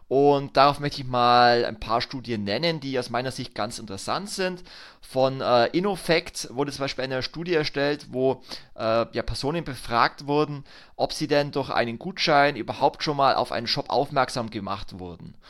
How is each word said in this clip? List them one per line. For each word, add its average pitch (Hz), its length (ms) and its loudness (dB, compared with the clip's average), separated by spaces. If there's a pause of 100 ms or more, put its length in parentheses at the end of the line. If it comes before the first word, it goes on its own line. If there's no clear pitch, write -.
und 139 480 4
darauf 143 240 6
möchte 143 220 -6
ich 127 60 -8
mal 120 580 6
ein 110 160 -6
paar 113 180 0
Studien 117 460 -6
nennen, 151 340 -2
die 135 180 -6
aus 120 120 -4
meiner 123 220 -4
Sicht - 220 -12
ganz 110 240 -6
interessant 110 520 -8
sind. 185 340 -4 (380)
Von, 131 400 0
äh, 117 260 6
InnoFact 175 840 -2
wurde 139 200 -4
zum 135 120 -6
Beispiel 135 200 -6
eine 131 180 -4
Studie 170 320 -6
erstellt, 147 580 0
wo, 127 300 0 (360)
äh, 113 340 2
ja, 120 100 -4
Personen 135 440 -4
befragt 123 600 0
wurden, 147 380 0 (320)
ob 131 160 -2
sie - 160 -6
denn 147 240 2
durch 135 180 -4
einen 117 300 0
Gutschein 143 560 2
überhaupt 127 480 -2
schon 147 140 -2
mal 135 180 4
auf - 160 0
einen 117 160 -4
Shop - 220 -4
aufmerksam 127 600 0
gemacht 98 480 -8
wurden. 85 380 -14 (140)